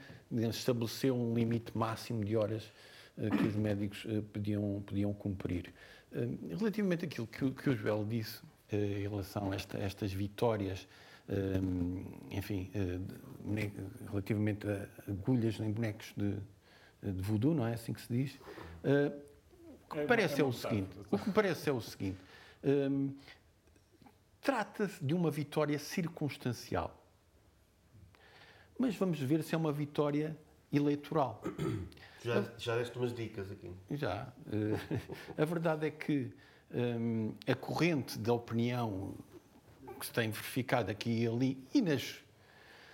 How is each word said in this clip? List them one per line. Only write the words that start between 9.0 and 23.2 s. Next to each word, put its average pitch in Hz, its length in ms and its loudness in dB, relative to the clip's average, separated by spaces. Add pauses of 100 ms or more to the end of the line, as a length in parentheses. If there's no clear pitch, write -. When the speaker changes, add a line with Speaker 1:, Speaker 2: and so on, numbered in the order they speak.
Speaker 1:
em 101 60 0
relação 101 440 -2
a 98 40 0
esta, - 220 -4
estas 101 340 -2
vitórias, 101 760 0 (420)
eh, 95 300 2 (720)
enfim, 98 420 -2
eh, 90 260 0
de, 95 160 -6 (280)
ne-, 104 300 -2 (360)
relativamente 104 580 0
a 101 200 -2 (220)
agulhas 110 500 2
em 110 120 0
bonecos 110 460 -4
de, 101 180 0 (680)
de 92 200 -2
voodoo, 110 320 4
não 135 120 2
é 117 80 0
assim 113 200 -6
que - 80 -8
se - 100 -10
diz? 131 280 0 (440)
Eh, 143 280 6 (760)
o - 40 -16
que - 80 -6
me 147 60 0
Speaker 2:
É, - 20 0
Speaker 1:
parece 220 300 4
Speaker 2:
é - 40 4
Speaker 1:
é 151 40 6
o 139 40 6
Speaker 2:
uma 123 60 2
metáfora. 117 220 -2
Speaker 1:
seguinte: 95 220 -2 (120)
o 202 80 4
que - 100 -6
me 190 60 2
parece 190 360 4
é 143 40 4
o 120 80 0
seguinte, 95 360 -6 (460)
hum, 139 500 4 (1300)